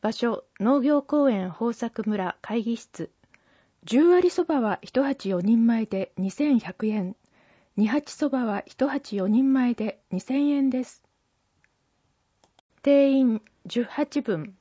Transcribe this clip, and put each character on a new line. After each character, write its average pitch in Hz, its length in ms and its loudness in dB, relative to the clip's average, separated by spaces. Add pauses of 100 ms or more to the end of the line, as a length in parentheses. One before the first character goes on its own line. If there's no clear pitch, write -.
場 220 100 -2
所、 233 320 -4 (140)
農 254 220 2
業 285 200 2
公 285 300 2
園 190 140 -2
豊 226 280 -4
作 226 340 -6
村 196 360 -4
会 226 200 -4
議 226 140 -4
室。 - 320 -14 (760)
十 254 200 4
割 359 260 6
そ 349 140 -2
ば 294 160 0
は 214 220 -2
一 254 200 -2
鉢 277 280 -2
四 180 100 0
人 226 260 4
前 226 200 2
で 190 320 -6
二 190 120 -2
千 285 280 2
百 - 280 -6
円。 214 300 -4 (600)
二 208 120 2
八 294 220 -2
そ - 180 -4
ば 254 160 -2
は 208 220 -4
一 - 220 -2
鉢 277 280 -6
四 196 120 -2
人 262 260 2
前 247 180 2
で 220 280 -6 (100)
二 185 100 -4
千 285 300 -2
円 277 180 0
で 254 160 -2
す。 - 180 -20 (1800)
定 277 280 6
員 254 320 2 (240)
十 240 180 -4
八 294 380 -6
分。 185 380 -6